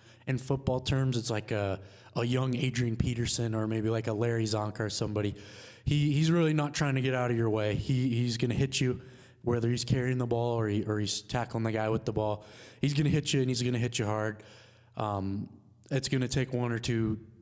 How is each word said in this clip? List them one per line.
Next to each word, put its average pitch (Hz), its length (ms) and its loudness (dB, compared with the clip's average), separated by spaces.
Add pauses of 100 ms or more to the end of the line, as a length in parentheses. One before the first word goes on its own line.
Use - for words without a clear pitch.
(260)
in 131 120 -2
football 131 420 0
terms. 131 380 2
It's 110 120 -2
like 107 220 -2
a, 101 280 0 (360)
a 120 80 0
young 127 320 0
Adrian 120 400 0
Peterson 117 580 0
or 110 140 0
maybe 110 220 0
like 113 180 0
a 113 60 0
Larry 113 320 0
Zonka 107 360 -2
or 107 80 -2
somebody. 104 460 -2 (500)
He, 147 280 4
he's 160 180 4
really 165 220 4
not 147 200 0
trying 143 220 0
to 135 60 0
get 131 120 0
out 123 160 0
of 117 80 2
your 117 120 4
way. 107 260 2
He, 131 340 0
he's 117 280 0
gonna 120 160 0
hit 135 260 0
you, 127 220 0 (400)
whether 120 280 0
he's 120 140 0
carrying 127 340 2
the 123 80 0
ball 120 340 2
or 110 80 2
he, 104 180 2
or 107 140 0
he's 104 220 -2
tackling 117 420 -2
the 110 80 0
guy 110 180 0
with 110 160 0
the 113 80 -2
ball. 107 320 0 (340)
He's 143 140 0
gonna 147 160 2
hit - 240 0
you, 135 80 4
and 127 80 2
he's 120 140 0
gonna 120 160 0
hit 117 200 -2
you 113 60 2
hard. 107 380 -2 (520)
Um, 98 540 -4 (420)
it's 135 160 -2
gonna 127 220 0
take 131 240 -2
one 120 180 0
or 113 80 -2
two, 113 400 0 (220)